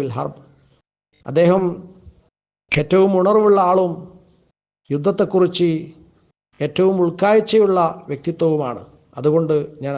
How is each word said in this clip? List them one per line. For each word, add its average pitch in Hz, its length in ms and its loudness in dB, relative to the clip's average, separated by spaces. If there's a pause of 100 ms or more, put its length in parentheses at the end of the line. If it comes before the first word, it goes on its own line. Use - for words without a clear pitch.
ബിൽ 135 160 -6
ഹർബ്, 143 240 -10 (920)
അദ്ദേഹം 175 320 2 (1200)
ഏറ്റവും 190 400 2
ഉണർവുള്ള 208 380 4 (120)
ആളും 185 220 0 (1000)
യുദ്ധത്തെക്കുറിച്ച് 180 760 0 (960)
ഏറ്റവും 185 360 0
ഉൾക്കാഴ്ചയുള്ള 202 760 2 (300)
വ്യക്തിത്വവുമാണ്. 151 720 -4 (360)
അതുകൊണ്ട് 156 380 0 (280)
ഞാൻ 139 140 -6